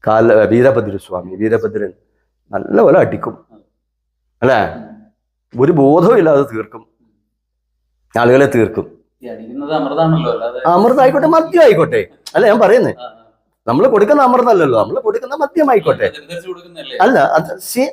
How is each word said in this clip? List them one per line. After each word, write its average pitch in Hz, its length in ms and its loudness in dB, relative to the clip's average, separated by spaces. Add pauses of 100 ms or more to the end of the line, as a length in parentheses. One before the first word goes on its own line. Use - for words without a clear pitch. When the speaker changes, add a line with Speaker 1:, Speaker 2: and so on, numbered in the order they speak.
Speaker 1:
കാല-, 113 260 4
വീരഭദ്രസ്വാമി. 101 1000 0
വീരഭദ്രൻ 104 580 -4 (580)
നല്ലപോലെ 180 480 2
അടിക്കും, - 460 -4 (960)
അല്ലേ? 127 140 2 (1040)
ഒരു 143 120 2
ബോധവും 170 460 2
ഇല്ലാതെ 160 240 2
തീർക്കും, 110 460 -10 (1300)
ആളുകളെ 127 260 4
തീർക്കും. 110 520 -2 (240)
Speaker 2:
ഈ 123 60 -18
അടിക്കുന്നത് 123 460 -12
അമൃതാണല്ലോ, 160 580 -2
അല്ലാതെ 117 340 -6
Speaker 1:
അമൃതായിക്കോട്ടെ, 254 600 2
മദ്യം 330 360 2
ആയിക്കോട്ടെ, 156 440 2 (280)
അല്ല 208 120 2
ഞാൻ 220 120 2
പറയുന്നേ. 202 400 2
Speaker 2:
ആ, - 40 -18
ആ. - 220 -20 (420)
Speaker 1:
നമ്മള് 147 200 2
കൊടുക്കുന്ന 226 340 2
അമൃതല്ലല്ലോ, 220 640 2
നമ്മള് 226 180 -6
കൊടുക്കുന്ന 240 340 -6
മദ്യമായിക്കോട്ടെ. 277 680 -2
Speaker 2:
തെറ്റിദ്ധരിച്ച് 170 440 -10
കൊടുക്കുന്നതല്ലേ? - 540 -16
Speaker 1:
അല്ല, 214 180 2
അത് 156 240 0
see, - 500 -6